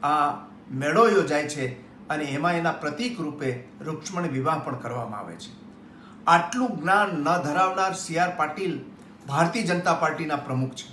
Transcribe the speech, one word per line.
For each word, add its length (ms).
આ 180
મેળો 220
યોજાય 400
છે 140
અને 100
એમાં 240
એના 200
પ્રતીક 440
રૂપે 220
રૂક્ષ્મણી 460
વિવાહ 320
પણ 180
કરવામાં 380
આવે 220
છે. 80
આટલું 480
જ્ઞાન 400
ન 100
ધરાવનાર 460
સી 220
આર 60
પાટીલ 340
ભારતીય 400
જનતા 320
પાર્ટીના 460
પ્રમુખ 320
છે. 120